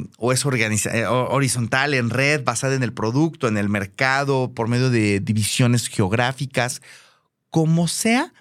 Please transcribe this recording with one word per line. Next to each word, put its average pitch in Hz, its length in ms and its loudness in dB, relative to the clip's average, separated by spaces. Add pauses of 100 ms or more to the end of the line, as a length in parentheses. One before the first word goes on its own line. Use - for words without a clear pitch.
(180)
o 120 160 0
es 127 120 -2
organiza-, 110 480 0
eh, 113 120 0
ho-, 120 240 0
horizontal, 131 640 0
en 120 160 0
red, 135 340 0
basada 131 320 0
en 131 80 0
el 117 80 -2
producto, 131 560 0
en 110 80 0
el 101 140 0
mercado, 131 840 0
por 117 140 -4
medio 123 220 0
de 104 320 2
divisiones 113 680 0
geográficas. 120 920 -2 (680)
Como 165 380 2
sea, 240 540 0